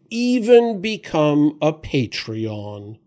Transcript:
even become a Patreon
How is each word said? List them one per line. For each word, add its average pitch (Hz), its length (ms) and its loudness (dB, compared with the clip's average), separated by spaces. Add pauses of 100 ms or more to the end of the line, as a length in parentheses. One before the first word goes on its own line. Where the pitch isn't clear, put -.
(100)
even 233 720 4
become 151 800 0
a 151 120 0
Patreon 107 1300 -8